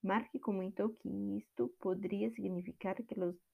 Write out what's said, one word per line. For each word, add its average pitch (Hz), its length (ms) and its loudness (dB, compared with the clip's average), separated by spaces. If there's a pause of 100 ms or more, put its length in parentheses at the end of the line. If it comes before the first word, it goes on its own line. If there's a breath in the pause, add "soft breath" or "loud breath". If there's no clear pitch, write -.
Mark 208 280 2 (120)
comentó 196 560 0
que 202 400 -2
esto - 420 -2
podría 196 520 0
significar 190 760 -4
que - 100 -6
los 175 220 0 (160)